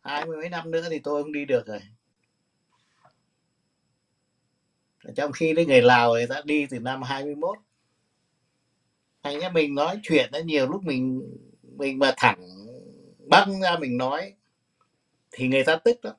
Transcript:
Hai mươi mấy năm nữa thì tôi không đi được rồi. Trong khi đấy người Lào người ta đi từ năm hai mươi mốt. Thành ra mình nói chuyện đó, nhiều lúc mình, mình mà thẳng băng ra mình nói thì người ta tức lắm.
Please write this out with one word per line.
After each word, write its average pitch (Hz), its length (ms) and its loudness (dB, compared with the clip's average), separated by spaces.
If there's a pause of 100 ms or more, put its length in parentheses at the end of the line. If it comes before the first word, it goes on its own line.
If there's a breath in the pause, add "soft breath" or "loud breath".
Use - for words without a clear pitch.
Hai 147 240 -6
mươi 160 100 -8
mấy 156 120 -10
năm 165 220 -10
nữa 165 200 -4
thì 156 80 -6
tôi 147 240 -4
không 151 100 -10
đi 143 120 -6
được 127 220 0
rồi. 104 140 -12 (3250)
Trong 143 160 -4
khi 160 200 0
đấy 165 140 2
người 131 160 8
Lào 120 280 6
người 117 160 2
ta 135 180 -6
đi 147 260 0
từ 127 80 -8
năm 131 240 -8
hai 135 220 -6
mươi 147 100 -8
mốt. 160 240 -6 (1600)
Thành 143 180 -6
ra 180 80 -6
mình 156 260 0
nói 165 280 -2
chuyện 131 300 2
đó, 143 60 -6
nhiều 151 300 0
lúc 190 160 -6
mình, 131 380 -4 (400)
mình 135 360 -6
mà 135 180 4
thẳng 95 320 0 (720)
băng 196 420 4
ra 175 180 2
mình 127 180 -4
nói 147 380 -4 (960)
thì 127 180 -4
người 135 160 2
ta 160 120 4
tức 233 280 2
lắm. 107 140 -8